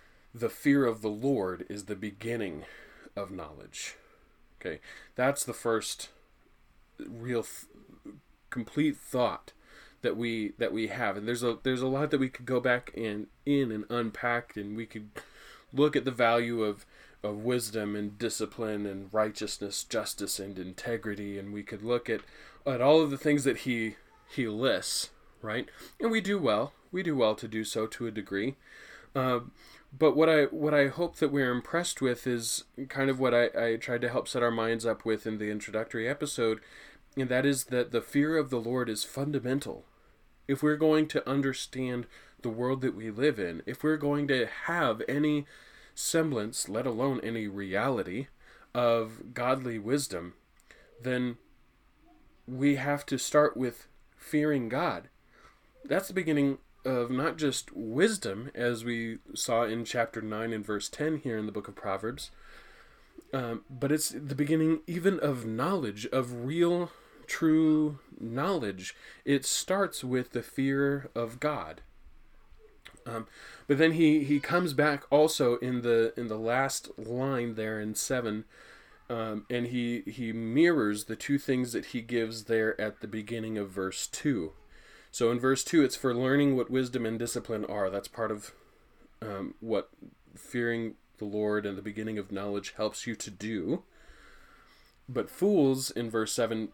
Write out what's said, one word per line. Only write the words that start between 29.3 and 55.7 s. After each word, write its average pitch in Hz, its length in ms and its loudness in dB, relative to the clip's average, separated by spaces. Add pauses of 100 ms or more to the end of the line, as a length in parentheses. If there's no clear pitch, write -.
but 139 200 6
what 160 100 8
I, 156 180 8
what 151 280 0
I 143 140 6
hope 165 300 -2
that 143 140 2
we're 135 200 2
impressed 160 500 -2
with 123 240 0
is 120 400 -2 (240)
kind 139 200 0
of 131 100 0
what 127 140 4
I, 120 220 6
I 113 220 2
tried 120 240 -2
to 123 80 0
help 127 180 -2
set 123 160 0
our 120 80 4
minds 113 340 0
up 110 200 -2
with 110 220 0
in 110 100 -4
the 104 140 -4
introductory 110 580 -4
episode, 123 500 0 (560)
and 131 140 -2
that 127 160 4
is 139 200 2
that 123 260 0
the 117 100 2
fear 151 360 2
of 139 120 2
the 123 100 0
Lord 120 300 0
is 110 140 -2
fundamental. 135 840 -2 (600)
If 139 160 0
we're 151 140 4
going 156 320 6
to - 200 -2
understand 131 800 -2 (340)
the 120 80 -4
world 123 320 -2
that 131 140 0
we 110 160 -8
live 120 280 0
in, 85 260 -4
if - 180 -8
we're 156 140 2
going 143 300 0
to 127 200 2 (180)
have 147 420 0
any 147 380 0 (500)
semblance, 131 720 0
let 110 180 -2
alone 127 380 0
any 113 240 -4
reality, 101 800 -2 (460)
of 117 600 0
godly 123 440 -2
wisdom, 101 560 -2 (680)
then 127 360 -2 (1080)
we 135 280 2
have 143 300 -2
to 135 120 -2
start - 380 4
with 123 320 -4 (300)
fearing 147 500 2
God. 120 400 -2 (800)